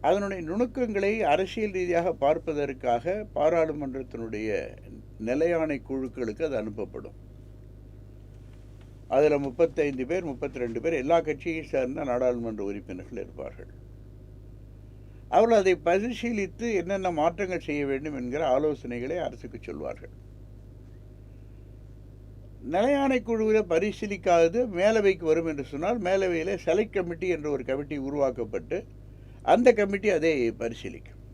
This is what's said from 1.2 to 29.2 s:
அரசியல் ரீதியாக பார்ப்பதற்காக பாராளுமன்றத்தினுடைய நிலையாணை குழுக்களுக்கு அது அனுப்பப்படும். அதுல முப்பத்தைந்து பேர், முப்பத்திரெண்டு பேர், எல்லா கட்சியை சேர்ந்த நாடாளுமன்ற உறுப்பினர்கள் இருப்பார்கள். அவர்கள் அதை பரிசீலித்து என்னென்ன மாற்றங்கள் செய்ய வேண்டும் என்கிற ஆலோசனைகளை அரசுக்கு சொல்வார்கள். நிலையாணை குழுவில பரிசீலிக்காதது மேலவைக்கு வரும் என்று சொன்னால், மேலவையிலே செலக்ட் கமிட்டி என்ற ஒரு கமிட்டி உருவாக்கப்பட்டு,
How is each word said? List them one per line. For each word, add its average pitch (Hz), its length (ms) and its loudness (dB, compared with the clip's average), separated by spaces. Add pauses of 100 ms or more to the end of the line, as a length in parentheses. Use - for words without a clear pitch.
அரசியல் 190 460 0
ரீதியாக 170 380 2 (100)
பார்ப்பதற்காக 147 880 0 (180)
பாராளுமன்றத்தினுடைய 131 1300 0 (680)
நிலையாணை 156 500 2
குழுக்களுக்கு 131 640 -4
அது 131 180 -2
அனுப்பப்படும். 107 560 -8 (1900)
அதுல 147 300 6
முப்பத்தைந்து 143 680 0
பேர், 170 260 -2
முப்பத்திரெண்டு 123 480 -4
பேர், 147 220 -2
எல்லா 165 180 4
கட்சியை 156 460 -6
சேர்ந்த 139 380 -2
நாடாளுமன்ற 120 600 0
உறுப்பினர்கள் 95 600 -8
இருப்பார்கள். - 480 -14 (1600)
அவர்கள் 220 300 6
அதை 185 120 4 (140)
பரிசீலித்து 214 880 0
என்னென்ன 190 360 -2
மாற்றங்கள் 170 540 0
செய்ய 147 220 -2
வேண்டும் 139 320 -4
என்கிற 127 300 -4
ஆலோசனைகளை 135 680 0
அரசுக்கு 123 400 -8
சொல்வார்கள். - 540 -10 (2500)
நிலையாணை 269 440 4
குழுவில 220 420 4 (120)
பரிசீலிக்காதது 190 880 4 (160)
மேலவைக்கு 196 520 4
வரும் 165 220 4
என்று 139 200 -4
சொன்னால், 190 280 0
மேலவையிலே 185 540 2 (100)
செலக்ட் 202 320 2
கமிட்டி 175 320 -2
என்ற 156 220 0
ஒரு 127 140 -2
கமிட்டி 139 340 -2
உருவாக்கப்பட்டு, 135 840 -2 (640)